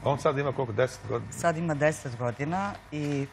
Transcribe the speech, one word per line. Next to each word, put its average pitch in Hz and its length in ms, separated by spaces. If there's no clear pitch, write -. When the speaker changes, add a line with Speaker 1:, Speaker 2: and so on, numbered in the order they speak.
Speaker 1:
A 113 60
on 139 100
sad 147 180
ima 143 140
koliko? 127 220
Deset 127 340
godina? 113 240
Speaker 2:
Sad 165 260
ima 165 160
deset 143 440
godina 151 540
i 147 420